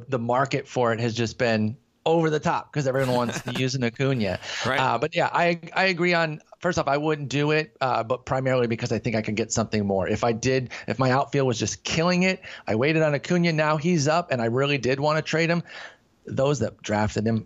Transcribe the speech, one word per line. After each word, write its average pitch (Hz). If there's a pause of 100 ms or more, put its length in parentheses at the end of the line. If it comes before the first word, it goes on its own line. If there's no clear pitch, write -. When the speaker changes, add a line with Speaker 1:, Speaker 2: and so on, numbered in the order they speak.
Speaker 1:
the 131
market 127
for 120
it 107
has 117
just 113
been 113 (300)
over 165
the 151
top 143
'cause 143
everyone 131
wants 123
to -
Speaker 2:
<laughs> 123
Speaker 1:
use 127
an 131
Acuna. 117 (300)
Speaker 2:
Right. 131
Speaker 1:
Uh, 123
but 160
yeah, 160
I, 170 (140)
I 185
agree 175
on, 165 (180)
first 170
off, 151
I 139
wouldn't 147
do 147
it, 151
uh, 120
but 120
primarily 131
because 113
I 110
think 110
I 110
could 107
get 107
something 107
more. 95
If 104
I 120
did, 127 (180)
if 113
my 131
outfield 139
was 117
just -
killing 175
it, 185 (280)
I 104
waited 151
on 151
Acuna, 175
now 156
he's 151
up, 170
and 123
I -
really 139
did 127
wanna 151
trade 160
him, 170 (600)
those 135
that 107
drafted 107
him 113